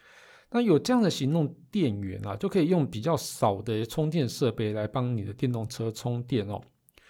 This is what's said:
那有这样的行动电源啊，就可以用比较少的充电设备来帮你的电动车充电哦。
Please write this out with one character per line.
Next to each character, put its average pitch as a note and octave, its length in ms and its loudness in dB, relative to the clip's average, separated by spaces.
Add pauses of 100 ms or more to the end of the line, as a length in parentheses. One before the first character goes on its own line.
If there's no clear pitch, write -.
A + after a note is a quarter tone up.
(500)
那 A#3 100 0
有 G3 200 6
这 - 120 0
样 B3 120 4
的 G3 40 6
行 C#3 240 0
动 D#3 240 2 (140)
电 A#2+ 320 0
源 F#2+ 240 -6
啊， G2+ 100 -6
就 G3 140 -2
可 F#3+ 100 2
以 D#3 80 4
用 E3+ 220 4
比 G#2+ 100 -6
较 D#3 160 0
少 G#2 460 0
的 A2 240 -2
充 D#3 240 -2
电 D3+ 180 2
设 A#2+ 240 0
备 G#2+ 220 -2
来 G#2+ 140 -2
帮 B2 280 -2
你 G#2+ 80 -2
的 G2 80 -8
电 B2+ 200 -2
动 A2+ 160 -4
车 A2+ 240 -4
充 A#2+ 320 -4
电 A#2 240 -2
哦。 G2+ 120 -6 (500)